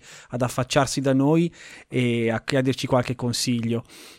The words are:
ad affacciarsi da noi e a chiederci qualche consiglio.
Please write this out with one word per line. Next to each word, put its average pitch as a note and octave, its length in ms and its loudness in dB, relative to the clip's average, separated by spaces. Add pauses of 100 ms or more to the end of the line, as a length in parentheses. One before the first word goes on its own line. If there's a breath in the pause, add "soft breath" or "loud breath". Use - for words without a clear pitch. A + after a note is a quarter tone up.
(280 soft breath)
ad - 140 -4
affacciarsi C3 580 0
da C3+ 140 2
noi D#3+ 380 4 (360 loud breath)
e A#2 420 0
a A2+ 120 -2
chiederci C3+ 440 0
qualche B2 300 0
consiglio. A#2 640 -2 (360 soft breath)